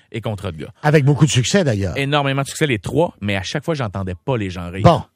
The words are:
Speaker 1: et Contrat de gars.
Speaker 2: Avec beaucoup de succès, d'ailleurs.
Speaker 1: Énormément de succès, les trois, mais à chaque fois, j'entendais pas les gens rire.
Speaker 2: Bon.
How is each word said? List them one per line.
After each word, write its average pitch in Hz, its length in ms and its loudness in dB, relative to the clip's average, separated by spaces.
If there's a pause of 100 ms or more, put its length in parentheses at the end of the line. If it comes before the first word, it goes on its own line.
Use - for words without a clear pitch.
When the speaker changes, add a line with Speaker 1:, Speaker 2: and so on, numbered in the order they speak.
(120)
Speaker 1:
et 110 100 -8
Contrat 98 320 -6
de 78 40 -14
gars. 71 120 -12 (140)
Speaker 2:
Avec 151 200 4
beaucoup 143 220 4
de - 60 4
succès, 170 340 2
d'ailleurs. 101 320 0
Speaker 1:
Énormément 139 460 0
de 131 40 -8
succès, - 180 -2
les 120 140 0
trois, 147 400 -2
mais 104 160 -2
à 95 80 -2
chaque - 220 -6
fois, 165 80 -2
j'entendais 98 420 -6 (100)
pas 131 120 0
les 101 120 -4
gens 87 220 -10
rire. 95 120 -2
Speaker 2:
Bon. 165 180 6 (140)